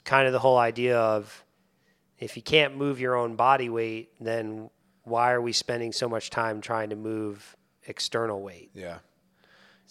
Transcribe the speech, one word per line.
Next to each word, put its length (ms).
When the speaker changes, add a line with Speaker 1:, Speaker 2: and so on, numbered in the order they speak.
Speaker 1:
kind 240
of 60
the 60
whole 180
idea 420
of 460
if 160
you 80
can't 320
move 240
your 160
own 220
body 320
weight, 400
then 500
why 280
are 100
we 120
spending 400
so 160
much 200
time 300
trying 300
to 80
move 580
external 540
weight? 320
Speaker 2:
Yeah. 240